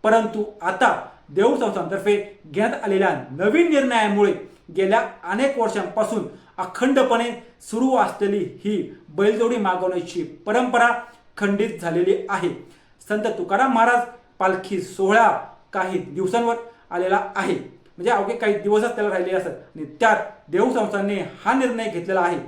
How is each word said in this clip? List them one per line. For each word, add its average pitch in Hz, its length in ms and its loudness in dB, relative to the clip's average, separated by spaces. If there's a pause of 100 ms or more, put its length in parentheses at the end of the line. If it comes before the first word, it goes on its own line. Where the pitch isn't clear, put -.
परंतु 214 420 2 (180)
आता 185 300 2 (360)
देहू 208 280 2
संस्थानतर्फे 196 600 -2 (300)
घेण्यात 214 380 -2
आलेल्या 190 260 2 (200)
नवीन 220 400 2
निर्णयामुळे 214 640 2 (440)
गेल्या 202 320 2 (160)
अनेक 254 340 -2
वर्षांपासून 208 680 -2 (340)
अखंडपणे 240 720 2 (300)
सुरू 254 360 0
असलेली 202 480 0 (200)
ही 202 300 -2 (140)
बैलजोडी 226 480 2
मागवण्याची 180 680 -2
परंपरा 240 640 2 (480)
खंडित 202 440 0
झालेली 175 360 2 (120)
आहे. 185 200 -2 (600)
संत 214 180 -2 (120)
तुकाराम 202 360 0
महाराज 240 260 4 (380)
पालखी 190 420 -2
सोहळा 208 480 4 (440)
काही 185 260 -2
दिवसांवर 190 560 -2 (360)
आलेला 185 300 0 (160)
आहे, 196 180 -2 (420)
म्हणजे 185 140 -2
अवघे 214 260 0
काही 208 180 0
दिवसच 214 400 0
त्याला 208 160 -2
राहिले 185 260 -2
असतात 175 160 -4
आणि - 320 -14 (160)
त्यात 214 160 6 (320)
देहू 202 260 2
संस्थानने 202 460 -2 (240)
हा 214 80 0
निर्णय 247 380 0
घेतलेला 180 300 -2
आहे. 175 280 0